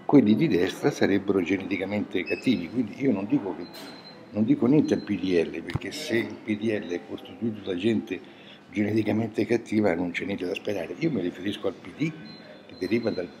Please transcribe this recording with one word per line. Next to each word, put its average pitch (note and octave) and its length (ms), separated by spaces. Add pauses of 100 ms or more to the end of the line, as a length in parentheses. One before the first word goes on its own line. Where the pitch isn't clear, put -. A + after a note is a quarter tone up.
quelli A2 300
di D#3 140
destra F2+ 420
sarebbero F#2+ 500
geneticamente F#2+ 840
cattivi. F2+ 440
Quindi A#2 320
io C3+ 120
non G2 140
dico G#2 280
che, F2 100 (640)
non G#2+ 140
dico B2 220
niente C#3 280
al F2+ 80
P G#2 140
D F2 320
L, D#2 140
perché F#2 300
se - 240
il G#2+ 260
P A2 140
D G#2 280
L E2+ 40
è F2 200
costituito G#2 520
da F#2+ 160
gente G2 440 (520)
geneticamente G#2+ 760
cattiva G#2+ 480
non F2 160
c'è - 140
niente F#2 220
da F2+ 80
sperare. F2 440
Io D#3+ 140
mi A2 80
riferisco F2+ 480
al F#2 60
P - 220
D, D#3+ 160 (540)
che - 100
deriva G#2+ 340
dal F2 180 (120)